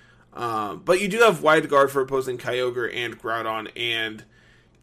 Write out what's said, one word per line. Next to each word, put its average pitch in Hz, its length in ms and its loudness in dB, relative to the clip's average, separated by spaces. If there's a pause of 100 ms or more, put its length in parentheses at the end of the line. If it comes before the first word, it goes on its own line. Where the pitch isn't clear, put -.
(340)
Um, 107 500 -6
but 185 160 4
you 202 80 -2
do 202 120 -2
have 202 220 4
Wide 156 280 4
Guard 139 220 6
for 139 100 0
opposing 131 360 -2
Kyogre 123 560 -4
and 117 240 -6
Groudon 110 560 -6
and 113 520 -4 (580)